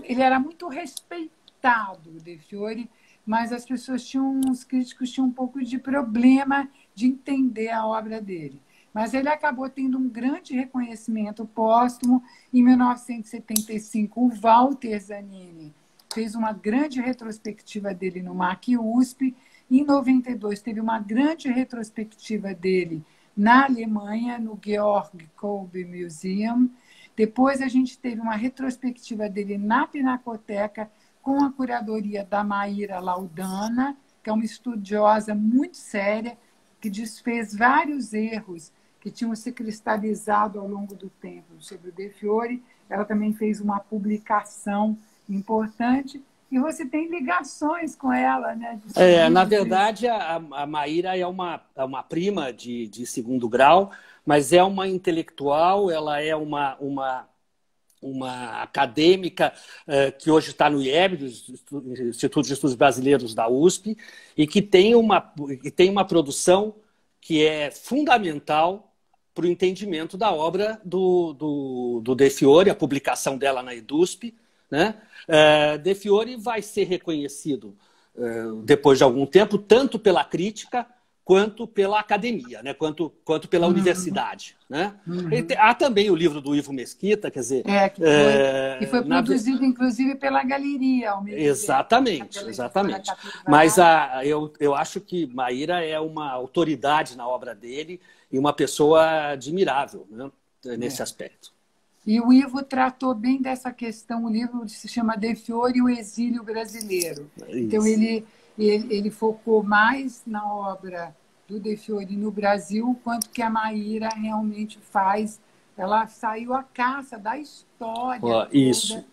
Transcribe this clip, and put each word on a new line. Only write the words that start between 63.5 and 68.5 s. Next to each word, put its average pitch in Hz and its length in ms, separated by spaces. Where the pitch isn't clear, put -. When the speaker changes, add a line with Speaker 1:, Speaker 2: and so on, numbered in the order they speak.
Speaker 2:
e 147 100
que 208 140
tem 202 340
uma, 220 260
que 151 80
tem 185 200
uma 196 140
produção 180 720
que 151 260
é 151 240
fundamental 196 1200